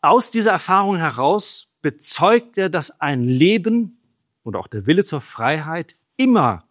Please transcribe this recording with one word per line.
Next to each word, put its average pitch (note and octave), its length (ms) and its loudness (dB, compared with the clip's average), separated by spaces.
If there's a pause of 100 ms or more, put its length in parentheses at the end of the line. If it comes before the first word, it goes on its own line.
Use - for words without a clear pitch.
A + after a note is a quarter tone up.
aus G#3+ 300 4
dieser A3 200 0
Erfahrung F#3+ 460 0
heraus D#3 680 -2 (140)
bezeugt - 760 0
er, F#3+ 100 0
dass D#3+ 320 -4
ein C#3 240 -2
Leben F#3 800 0 (420)
oder F2 160 -8
auch - 80 -12
der G#2 180 -8
Wille F3 200 2
zur C#3+ 160 -6
Freiheit D#3 720 -4 (220)
immer F3+ 540 2